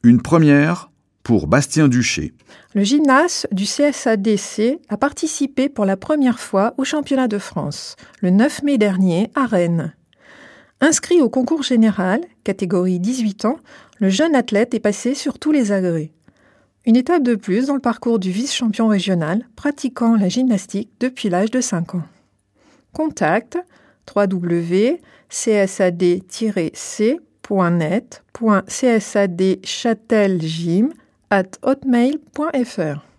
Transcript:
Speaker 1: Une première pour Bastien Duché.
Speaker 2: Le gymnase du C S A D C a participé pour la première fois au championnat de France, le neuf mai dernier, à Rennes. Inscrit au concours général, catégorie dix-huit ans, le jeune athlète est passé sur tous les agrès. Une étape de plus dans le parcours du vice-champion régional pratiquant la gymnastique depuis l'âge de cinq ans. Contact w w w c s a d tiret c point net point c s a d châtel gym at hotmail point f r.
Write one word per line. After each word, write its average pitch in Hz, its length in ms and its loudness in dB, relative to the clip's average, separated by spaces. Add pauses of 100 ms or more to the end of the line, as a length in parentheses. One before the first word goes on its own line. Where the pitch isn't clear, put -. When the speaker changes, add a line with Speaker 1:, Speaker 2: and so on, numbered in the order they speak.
Speaker 1:
Une 120 180 8
première 156 680 2 (320)
pour 92 240 2
Bastien 139 420 2
Duché. 117 460 -2 (400)
Speaker 2:
Le 202 100 0
gymnase 285 680 2
du 196 140 -2
C 285 200 0
S 285 220 -2
A 220 120 2
D 208 180 0
C 233 420 -2 (120)
a 208 80 -6
participé 277 720 -2
pour 220 160 -2
la 196 100 0
première 254 420 0
fois 208 380 -2
au 269 80 -2
championnat 277 420 -2
de 208 120 -4
France, - 580 -8 (240)
le 185 80 0
neuf 226 340 2
mai 285 140 0
dernier, 196 580 2
à 269 120 0
Rennes. 170 480 0 (880)
Inscrit 320 400 2
au 226 80 2
concours 269 320 -2
général, 220 580 2 (220)
catégorie 185 580 -2
dix-huit 214 460 -2
ans, 269 100 0 (440)
le 196 100 2
jeune 294 240 2
athlète 233 400 0
est 220 60 -2
passé 226 340 -2
sur - 240 -6
tous 302 120 -2
les 247 220 2
agrès. 170 380 -2 (760)
Une 226 100 6
étape 294 260 2
de 240 120 2
plus 214 340 -2
dans 285 60 0
le 269 60 -2
parcours 233 380 0
du 185 120 -2
vice-champion 226 580 -2
régional 185 680 0
pratiquant 247 600 -2
la 196 120 2
gymnastique 214 640 -2 (100)
depuis 247 300 -4
l'âge 190 200 0
de 254 120 -2
cinq 170 320 -4
ans. 175 80 -4 (880)
Contact 240 640 -2 (580)
w 202 120 2
w 175 340 -2
w 196 400 0 (300)
c - 220 -2
s 196 280 0
a 185 100 4
d 175 380 0
tiret 202 460 -4
c 233 440 -2 (220)
point 185 300 0
net 170 520 -2 (120)
point 208 320 0
c - 200 -4
s 220 300 0
a 202 120 2
d 185 360 0
châtel 208 800 0
gym 170 480 0 (400)
at 190 220 0 (100)
hotmail 269 560 0 (160)
point 311 180 -4
f 254 240 -4
r. 147 260 -4 (160)